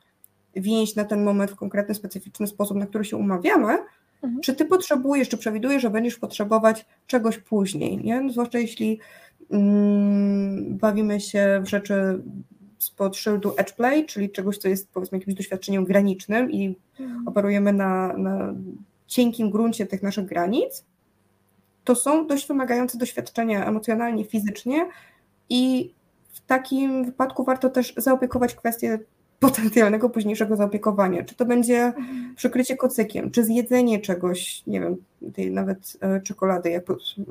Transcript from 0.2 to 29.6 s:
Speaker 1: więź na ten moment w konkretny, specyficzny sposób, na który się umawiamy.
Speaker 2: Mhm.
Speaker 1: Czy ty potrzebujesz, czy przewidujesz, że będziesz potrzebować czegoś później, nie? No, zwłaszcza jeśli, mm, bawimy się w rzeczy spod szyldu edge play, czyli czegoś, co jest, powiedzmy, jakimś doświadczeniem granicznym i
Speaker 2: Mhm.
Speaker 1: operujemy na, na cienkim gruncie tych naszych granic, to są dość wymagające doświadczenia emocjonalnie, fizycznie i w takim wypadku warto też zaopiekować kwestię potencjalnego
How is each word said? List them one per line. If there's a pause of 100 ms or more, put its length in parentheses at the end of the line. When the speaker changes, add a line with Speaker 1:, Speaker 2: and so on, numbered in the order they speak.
Speaker 1:
więź
na
ten
moment
w
konkretny,
specyficzny
sposób,
na
który
się
umawiamy. (440)
Speaker 2:
Mhm.
Speaker 1:
Czy
ty
potrzebujesz,
czy
przewidujesz,
że
będziesz
potrzebować (200)
czegoś
później,
nie?
No,
zwłaszcza
jeśli, (500)
mm,
bawimy
się
w
rzeczy (560)
spod
szyldu
edge
play,
czyli
czegoś,
co
jest,
powiedzmy,
jakimś
doświadczeniem
granicznym
i (240)
Speaker 2:
Mhm.
Speaker 1:
operujemy
na,
na (520)
cienkim
gruncie
tych
naszych
granic, (1000)
to
są
dość
wymagające
doświadczenia
emocjonalnie,
fizycznie (640)
i (400)
w
takim
wypadku
warto
też
zaopiekować
kwestię (420)
potencjalnego